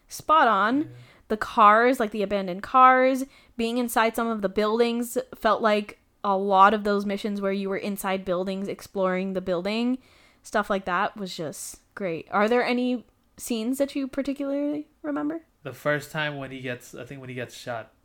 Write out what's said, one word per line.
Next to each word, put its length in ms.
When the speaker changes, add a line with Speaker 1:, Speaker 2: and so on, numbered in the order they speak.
Speaker 1:
Spot 400
on. 320
Speaker 2:
Yeah. 60
Speaker 1:
The 100
cars, 600
like, 120
the 120
abandoned 400
cars, 600
being 200
inside 380
some 120
of 140
the 80
buildings 680
felt 260
like 360
A 140
lot 360
of 100
those 220
missions 360
where 100
you 180
were 80
inside 480
buildings, 420
exploring 640
the 80
building, 560
stuff 260
like 160
that 320
was 180
just 440
great. 360
Are 160
there 160
any 420
scenes 420
that 160
you 120
particularly 800
remember? 400
Speaker 2:
The 100
first 380
time 260
when 140
he 100
gets, 340
I 100
think 160
when 80
he 60
gets 200
shot. 360